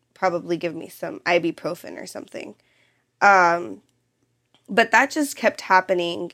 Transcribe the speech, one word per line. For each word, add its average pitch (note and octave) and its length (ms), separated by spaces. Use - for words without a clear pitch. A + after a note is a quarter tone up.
probably F3 420
give E3 180
me D#3+ 140
some - 320
ibuprofen E3+ 840
or - 40
something. - 480
Um, F3 640
but A3+ 260
that C4 180
just D4 260
kept - 240
happening, F3+ 720